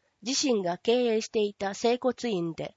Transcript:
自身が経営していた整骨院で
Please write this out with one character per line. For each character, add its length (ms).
自 260
身 160
が 140
経 140
営 300
し 80
て 120
い 120
た 200
整 280
骨 280
院 240
で 240